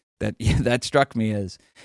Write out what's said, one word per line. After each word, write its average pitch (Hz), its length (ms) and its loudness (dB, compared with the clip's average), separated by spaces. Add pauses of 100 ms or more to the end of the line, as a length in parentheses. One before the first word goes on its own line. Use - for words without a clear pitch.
(200)
that, 107 200 -4
<laughs> - 200 2
that 123 240 0
struck - 320 0
me 110 160 0
as, 101 260 -4 (280)